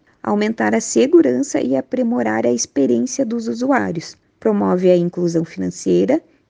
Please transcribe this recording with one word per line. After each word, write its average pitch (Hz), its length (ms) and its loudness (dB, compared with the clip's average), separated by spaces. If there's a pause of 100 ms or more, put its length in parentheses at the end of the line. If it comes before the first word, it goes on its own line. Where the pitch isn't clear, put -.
(240)
aumentar 208 500 -2
a 226 60 0
segurança 269 800 2
e 254 160 0
aprimorar 240 720 -2
a 120 80 4
experiência 247 720 -2
dos 226 240 -6
usuários, 226 640 -4 (220)
promove 190 540 2
a 180 60 6
inclusão 175 460 0
financeira 185 800 -2 (280)